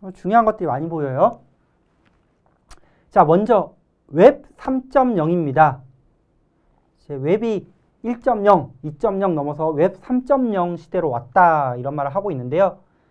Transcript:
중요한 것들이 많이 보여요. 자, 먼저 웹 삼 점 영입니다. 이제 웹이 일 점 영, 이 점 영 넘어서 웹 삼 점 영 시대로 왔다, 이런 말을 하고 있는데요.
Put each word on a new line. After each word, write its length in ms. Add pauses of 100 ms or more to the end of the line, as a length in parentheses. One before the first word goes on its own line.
(140)
중요한 300
것들이 240
많이 200
보여요. 520 (1700)
자, 140
먼저 500 (320)
웹 400 (120)
삼 320
점 260
영입니다. 680 (1160)
이제 140
웹이 520 (380)
일 160
점 260
영, 260 (120)
이 120
점 240
영 140
넘어서 360
웹 260
삼 280
점 300
영 220
시대로 340
왔다, 680
이런 200
말을 180
하고 160
있는데요. 480 (320)